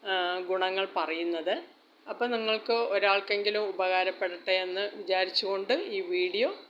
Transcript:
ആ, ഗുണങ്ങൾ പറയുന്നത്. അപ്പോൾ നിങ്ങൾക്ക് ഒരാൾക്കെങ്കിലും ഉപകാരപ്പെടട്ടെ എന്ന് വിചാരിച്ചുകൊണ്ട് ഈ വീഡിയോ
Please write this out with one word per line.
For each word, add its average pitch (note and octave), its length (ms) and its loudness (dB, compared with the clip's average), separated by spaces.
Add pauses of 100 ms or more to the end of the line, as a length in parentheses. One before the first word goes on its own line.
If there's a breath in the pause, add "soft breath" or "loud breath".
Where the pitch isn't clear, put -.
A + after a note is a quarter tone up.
ആ, F#3 360 0
ഗുണങ്ങൾ F#3 560 0
പറയുന്നത്. E3+ 680 -2 (460)
അപ്പോൾ A#3 180 -2
നിങ്ങൾക്ക് A3 460 0
ഒരാൾക്കെങ്കിലും G3+ 960 2
ഉപകാരപ്പെടട്ടെ F#3 840 0
എന്ന് F#3 420 0
വിചാരിച്ചുകൊണ്ട് F#3+ 800 0
ഈ A#3 280 -2
വീഡിയോ F3+ 540 0 (140)